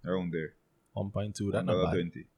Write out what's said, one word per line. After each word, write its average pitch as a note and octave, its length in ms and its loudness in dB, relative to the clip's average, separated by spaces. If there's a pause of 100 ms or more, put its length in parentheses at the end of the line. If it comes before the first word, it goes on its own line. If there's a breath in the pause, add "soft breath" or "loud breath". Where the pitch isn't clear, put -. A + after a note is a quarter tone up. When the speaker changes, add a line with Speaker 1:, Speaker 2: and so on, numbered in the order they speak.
Speaker 1:
Around F2 260 0
there. D#2+ 200 -4 (400)
Speaker 2:
One G2 180 -4
point G2+ 240 -4
two, G2+ 160 -2
that's F#2+ 160 2
not F2+ 60 4
bad. F2+ 60 6
Speaker 1:
One F#2 80 4
dollar E2+ 160 2
twenty. - 240 -6 (120)